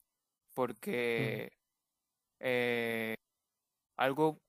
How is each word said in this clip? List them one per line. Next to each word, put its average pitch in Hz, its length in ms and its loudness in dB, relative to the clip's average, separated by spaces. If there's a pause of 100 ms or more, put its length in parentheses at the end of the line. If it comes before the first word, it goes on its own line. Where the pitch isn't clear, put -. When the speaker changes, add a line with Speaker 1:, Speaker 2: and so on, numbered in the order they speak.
(560)
Speaker 1:
Porque, 123 420 -4 (200)
Speaker 2:
Ujú. 113 300 -2 (920)
Speaker 1:
eh, 117 760 0 (840)
algo 151 520 2